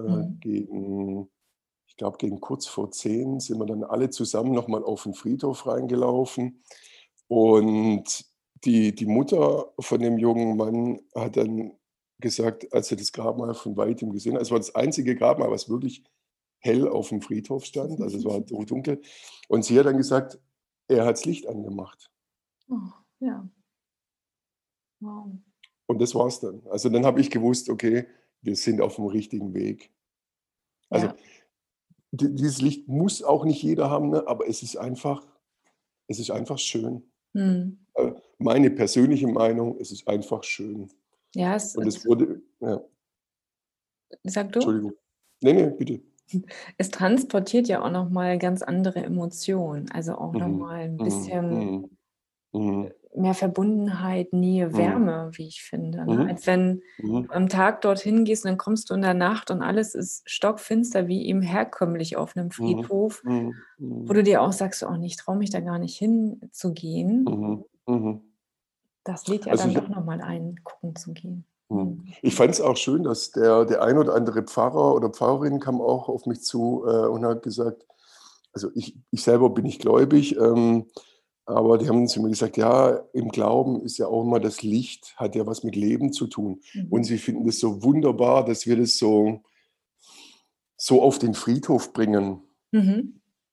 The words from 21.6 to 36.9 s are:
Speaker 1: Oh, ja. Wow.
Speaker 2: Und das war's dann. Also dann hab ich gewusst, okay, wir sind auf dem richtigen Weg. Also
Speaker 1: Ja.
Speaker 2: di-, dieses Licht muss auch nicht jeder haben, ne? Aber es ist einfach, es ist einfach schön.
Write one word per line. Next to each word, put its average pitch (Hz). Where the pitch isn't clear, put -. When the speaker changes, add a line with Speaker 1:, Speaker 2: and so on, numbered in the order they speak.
Speaker 1:
Oh, 196
ja. 208
Wow. 208
Speaker 2:
Und 117
das 120
war's 123
dann. 98
Also 104
dann 120
hab 131
ich 139
gewusst, 123
okay, 117
wir 107
sind 110
auf 101
dem 107
richtigen 101
Weg. 104
Also 110
Speaker 1:
Ja. -
Speaker 2:
di-, 139
dieses 131
Licht 143
muss 151
auch 147
nicht 147
jeder 156
haben, 147
ne? 156
Aber -
es 113
ist -
einfach, 127
es 107
ist 117
einfach 120
schön. 120